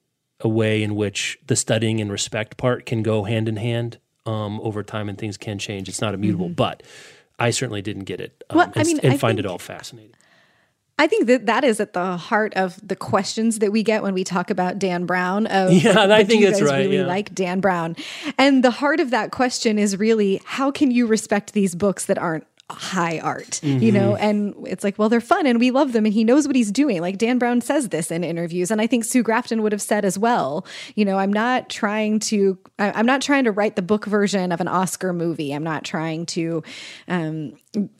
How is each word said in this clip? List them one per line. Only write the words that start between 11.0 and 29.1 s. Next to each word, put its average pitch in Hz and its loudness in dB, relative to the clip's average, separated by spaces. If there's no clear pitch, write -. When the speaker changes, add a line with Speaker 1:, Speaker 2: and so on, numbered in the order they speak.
Speaker 2:
think 339 2
that 240 4
that 226 2
is 226 4
at 202 -4
the 180 -2
heart 214 -2
of 185 -2
the 190 -6
questions 220 0
that 202 0
we 220 2
get 214 0
when 196 -2
we 185 -2
talk 180 -4
about 180 -2
Dan 180 -2
Brown. 180 0
Of, 190 2
Speaker 1:
<laughs> 180 8
Yeah, 226 6
Speaker 2:
like, 190 6
Speaker 1:
I 202 6
Speaker 2:
"What 214 8
do 208 4
Speaker 1:
think 214 4
Speaker 2:
you 202 8
Speaker 1:
that's 175 4
Speaker 2:
guys 147 4
Speaker 1:
right, 139 2
Speaker 2:
really - 2
Speaker 1:
yeah. 185 0
Speaker 2:
like 180 -4
Dan 185 -2
Brown?" 170 0
And 269 6
the 247 6
heart 294 0
of 262 0
that 214 0
question 247 0
is 208 0
really, 208 2
how 269 -2
can 277 2
you 240 4
respect 214 0
these 196 2
books 190 0
that 190 0
aren't 160 -4
high 170 -4
art, - -6
you 139 4
know? 120 4
Speaker 1:
Mm-hmm. - -4
Speaker 2:
And 208 -2
it's - -8
like, 202 -2
well, 214 2
they're 233 2
fun 349 2
and 240 4
we 247 4
love 262 2
them 220 2
and 214 2
he 220 2
knows 285 4
what 269 0
he's 220 2
doing. 226 2
Like, 185 -4
Dan 233 0
Brown 240 0
says 277 0
this 165 -4
in 170 -2
interviews, 170 -4
and 214 0
I 226 2
think 233 0
Sue 247 2